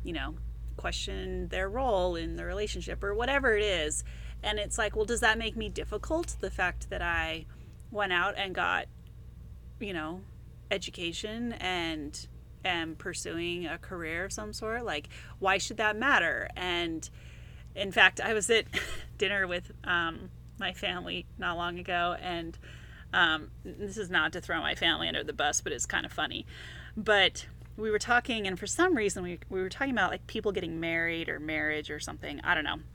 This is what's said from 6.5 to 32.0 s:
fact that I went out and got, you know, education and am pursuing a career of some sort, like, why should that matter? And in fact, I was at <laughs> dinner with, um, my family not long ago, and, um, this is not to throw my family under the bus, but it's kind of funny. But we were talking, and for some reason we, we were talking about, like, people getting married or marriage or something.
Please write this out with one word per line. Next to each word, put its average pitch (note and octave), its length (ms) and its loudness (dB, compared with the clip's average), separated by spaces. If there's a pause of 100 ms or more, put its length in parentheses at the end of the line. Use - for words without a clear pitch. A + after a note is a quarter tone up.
fact - 400 0
that F#3 100 -4
I E3 440 0 (460)
went G3+ 220 2
out F3+ 240 4
and F#3+ 180 0
got, F3+ 300 4 (920)
you G3+ 140 -4
know, E3 280 -4 (500)
education G#3 840 -4
and E3 760 -2 (360)
am E3 320 0
pursuing F3 680 -4
a D#3+ 120 -4
career E3+ 480 -4
of G3 60 -6
some G#3+ 220 -6
sort, A#3 320 -4
like, D3+ 240 -2 (300)
why F#3+ 180 6
should G3+ 200 -2
that G#3+ 200 4
matter? F#3+ 580 6
And F3 540 -2 (680)
in G3 160 -2
fact, F#3+ 300 8
I A3+ 120 2
was G#3+ 160 2
at A3 160 8 (260)
<laughs> - 260 -6
dinner G3 300 2
with, F3+ 240 -2 (120)
um, E3+ 460 2 (280)
my F#3 160 -2
family F3+ 520 -2 (120)
not F3 200 0
long F3 220 0
ago, F3 420 2
and, E3+ 360 -4 (560)
um, D#3+ 360 4 (160)
this G3 320 -8
is F#3+ 120 -4
not D#3 240 4
to C3+ 80 -4
throw E3 200 -2
my D3 140 0
family E3 320 2
under D#3 160 0
the D3+ 100 -4
bus, D3 280 2
but E3+ 120 -4
it's B2 120 -2
kind - 200 0
of - 80 -8
funny. D3+ 320 -2 (500)
But G3+ 500 6 (320)
we G#3+ 140 -2
were G#3 80 4
talking, A#3+ 480 2
and F#3 120 -2
for G3+ 80 -6
some F4 280 6
reason G3+ 280 2
we, F3 160 -4 (100)
we F#3+ 120 0
were F#3 80 0
talking C#4 240 0
about, G3 180 4
like, - 160 -6
people G#3+ 240 0
getting E3 280 -2
married E3 500 2
or D#3 100 -2
marriage D3+ 500 0
or D3+ 100 -6
something. D3 440 -8